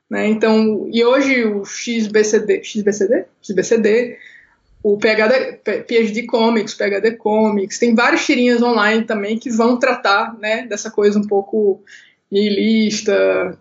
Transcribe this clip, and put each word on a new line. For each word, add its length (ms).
né, 180
então, 640
e 120
hoje 400
o 200
X 420
B 160
C 180
D, 220
X 200
B 100
C 160
D? 160
X 120
B 80
C 160
D, 400
o 160
P 100
H 200
D, 240
P-, 160
P 180
H 140
D 120
Comics, 500
P 100
H 160
D 120
Comics, 680
tem 160
várias 300
tirinhas 380
online 420
também 340
que 120
vão 280
tratar, 600
né, 280
dessa 240
coisa 280
um 80
pouco 560
niilista, 1300